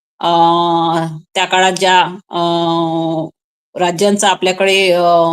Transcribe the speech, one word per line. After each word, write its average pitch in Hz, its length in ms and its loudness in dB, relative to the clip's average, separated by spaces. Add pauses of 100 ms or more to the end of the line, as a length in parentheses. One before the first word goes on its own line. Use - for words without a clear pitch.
(200)
अ, 170 100 -2 (1040)
त्या 185 100 0
काळात 185 260 0
ज्या, 185 300 2 (280)
अ, 175 100 -6 (1400)
राज्यांचं 202 480 0
आपल्याकडे, 190 640 0
अ, 175 100 2 (320)